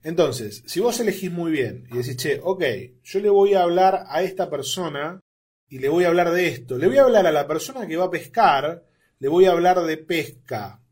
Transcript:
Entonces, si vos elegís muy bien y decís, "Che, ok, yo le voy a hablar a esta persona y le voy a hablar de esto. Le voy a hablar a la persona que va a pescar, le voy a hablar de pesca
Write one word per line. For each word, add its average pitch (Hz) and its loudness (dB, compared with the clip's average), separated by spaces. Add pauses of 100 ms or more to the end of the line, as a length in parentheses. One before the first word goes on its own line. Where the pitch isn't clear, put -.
Entonces, 147 -2
si - -6
vos 233 0
elegís 196 -4
muy 170 -4
bien - -4
y 123 -4
decís, 123 -6
"Che, 143 -4
ok, 175 -4 (400)
yo 196 -4
le 208 0
voy 202 4
a 185 4
hablar 185 2
a 160 -2
esta 185 -4
persona 151 -8 (480)
y 135 -18
le 135 -2
voy 175 2
a 175 4
hablar 175 2
de 175 0
esto. 127 -8
Le 156 0
voy 254 4
a 277 8
hablar 220 6
a 156 4
la 147 0
persona 190 -6
que 160 -4
va 180 0
a 170 -4
pescar, 170 0 (360)
le 135 -4
voy 175 6
a 185 6
hablar 175 2
de 156 -4
pesca 127 -8